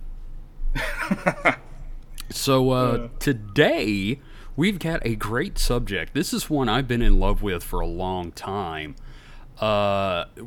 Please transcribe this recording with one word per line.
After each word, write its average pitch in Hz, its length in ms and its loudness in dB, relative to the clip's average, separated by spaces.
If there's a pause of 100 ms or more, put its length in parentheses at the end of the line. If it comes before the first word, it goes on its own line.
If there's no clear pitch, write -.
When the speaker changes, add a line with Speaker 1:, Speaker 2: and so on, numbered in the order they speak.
(760)
Speaker 1:
<laughs> - 800 -2 (760)
Speaker 2:
So, 131 380 4
uh, 127 60 4
Speaker 1:
Uh. 120 320 2 (100)
Speaker 2:
today, 107 1000 2 (360)
we've 185 220 2
got 165 260 -2
a 117 120 0
great 117 420 -2
subject. 104 560 0
This 156 180 0
is 226 160 -2
one 135 220 2
I've 127 180 2
been 120 140 0
in - 180 10
love - 220 4
with 92 220 -2
for 90 160 -4
a 85 80 0
long 87 440 -4
time. 82 640 -6 (640)
Uh, 98 680 2 (220)